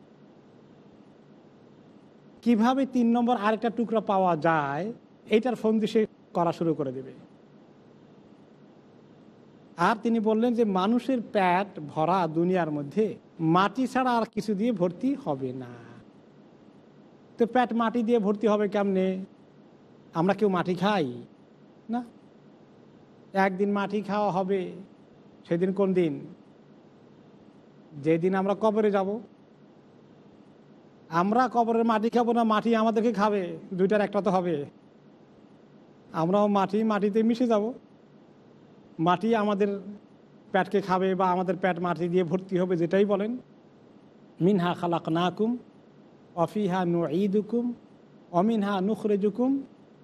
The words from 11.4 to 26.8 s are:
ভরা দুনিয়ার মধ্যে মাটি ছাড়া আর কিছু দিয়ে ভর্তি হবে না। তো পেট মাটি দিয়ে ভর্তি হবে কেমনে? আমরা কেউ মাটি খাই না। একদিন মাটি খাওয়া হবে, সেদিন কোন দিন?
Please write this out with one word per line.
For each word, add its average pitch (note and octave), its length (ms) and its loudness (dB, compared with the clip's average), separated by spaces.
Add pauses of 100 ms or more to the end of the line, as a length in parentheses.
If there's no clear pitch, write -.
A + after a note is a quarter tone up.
ভরা E3 400 0
দুনিয়ার E3+ 440 0
মধ্যে D3+ 440 -2 (240)
মাটি G3 480 2
ছাড়া B3+ 300 0
আর A3 80 0
কিছু G#3+ 300 -4
দিয়ে A3+ 160 0
ভর্তি F#3 440 -2 (100)
হবে C3+ 280 -4
না। C3 120 -10 (1700)
তো A#3 80 2
পেট A#3+ 280 0
মাটি A#3 300 0
দিয়ে A#3 160 2
ভর্তি G#3 280 0
হবে G#3 200 2
কেমনে? F#3+ 580 -2 (880)
আমরা F3+ 200 2
কেউ G3+ 160 0
মাটি F3+ 260 -2
খাই F3+ 380 0 (760)
না। A#3+ 140 -4 (1300)
একদিন G3 380 2
মাটি G3+ 300 -2
খাওয়া G3+ 300 -2
হবে, F#3 400 -2 (760)
সেদিন F3+ 260 0
কোন F#3+ 200 0
দিন? E3 260 0 (1800)